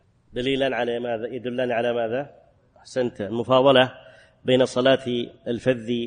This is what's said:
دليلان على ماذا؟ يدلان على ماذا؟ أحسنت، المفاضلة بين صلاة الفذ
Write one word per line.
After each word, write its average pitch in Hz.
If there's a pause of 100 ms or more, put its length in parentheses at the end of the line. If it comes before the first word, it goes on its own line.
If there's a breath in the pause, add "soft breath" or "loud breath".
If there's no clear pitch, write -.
(320)
دليلان 131
على 120
ماذا؟ 117
يدلان 123
على 120
ماذا؟ 120 (460)
أحسنت، -
المفاضلة 127 (520 loud breath)
بين 127
صلاة 127 (420)
الفذ 120 (160)